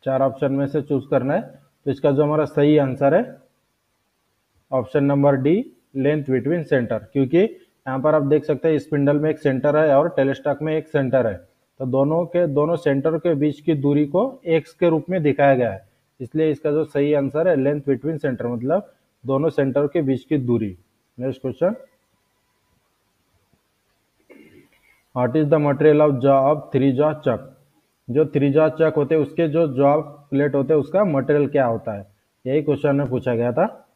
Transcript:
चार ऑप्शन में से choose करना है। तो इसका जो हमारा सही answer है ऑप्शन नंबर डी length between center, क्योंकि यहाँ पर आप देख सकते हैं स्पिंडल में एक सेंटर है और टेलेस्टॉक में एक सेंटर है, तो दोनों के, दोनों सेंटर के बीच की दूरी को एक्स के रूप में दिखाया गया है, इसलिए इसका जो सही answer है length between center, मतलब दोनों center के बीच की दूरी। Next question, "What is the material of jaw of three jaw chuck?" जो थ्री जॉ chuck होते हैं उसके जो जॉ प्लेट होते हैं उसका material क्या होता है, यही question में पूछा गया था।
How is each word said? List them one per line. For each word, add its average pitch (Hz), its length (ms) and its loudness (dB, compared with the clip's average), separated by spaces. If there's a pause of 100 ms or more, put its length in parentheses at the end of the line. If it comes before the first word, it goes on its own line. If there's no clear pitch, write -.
चार 135 180 0
ऑप्शन 135 300 -2
में 139 160 -2
से 143 140 -2
choose 139 300 -2
करना 135 220 0
है। 202 80 0 (440)
तो 139 60 -2
इसका 139 200 0
जो 139 120 2
हमारा 151 220 0
सही 147 320 2
answer 139 380 2
है 240 220 -2 (1300)
ऑप्शन 131 320 -2
नंबर 139 320 4
डी 156 380 0 (240)
length 143 320 -2
between 135 340 -2
center, 120 360 -2 (140)
क्योंकि 139 240 0
यहाँ 151 640 -4
पर 151 160 2
आप 151 80 2
देख 143 200 2
सकते 147 240 -2
हैं 156 120 2
स्पिंडल 143 400 0
में 151 100 -2
एक 151 100 -4
सेंटर 143 380 0
है 151 180 4
और 156 140 2
टेलेस्टॉक 139 520 -2
में 156 160 -2
एक 151 100 -6
सेंटर 131 400 0
है, 101 80 -4 (440)
तो 131 60 -6
दोनों 139 400 0
के, 175 220 -2
दोनों 151 280 0
सेंटर 147 420 0
के 165 180 0
बीच 143 260 -2
की 170 120 0
दूरी 143 320 0
को 196 400 -2
एक्स 160 280 -2
के 175 160 0
रूप 160 200 0
में 180 140 -2
दिखाया 139 320 4
गया 120 160 0
है, 95 160 -12 (340)
इसलिए 156 300 -2
इसका 147 200 -4
जो 151 120 0
सही 147 300 0
answer 147 340 0
है 175 80 2
length 143 380 0
between 151 320 -6
center, 123 200 -4
मतलब 123 480 -4 (320)
दोनों 135 240 0
center 143 380 -2
के 170 140 -2
बीच 131 220 -2
की 151 140 -2
दूरी। 120 400 -2 (420)
Next 135 220 -8
question, 165 340 -4 (3500)
"What 123 180 -2
is 156 100 2
the 151 140 2
material 147 500 4
of - 20 0 (100)
jaw 135 240 4
of 147 160 0 (140)
three 135 240 2
jaw 151 140 2
chuck?" 131 260 -4 (680)
जो 139 160 0
थ्री 143 240 0
जॉ 156 200 4
chuck 156 280 0
होते 147 180 0
हैं 156 60 2
उसके 160 260 -2
जो 160 200 0
जॉ 139 340 2
प्लेट 143 540 -4
होते 139 180 0
हैं 156 60 4
उसका 185 240 0
material 147 440 0
क्या 143 180 0
होता 113 320 -6
है, 98 100 -14 (400)
यही 143 140 0
question 143 340 0
में 139 140 -2
पूछा 123 260 -2
गया 120 160 -2
था। 165 440 -2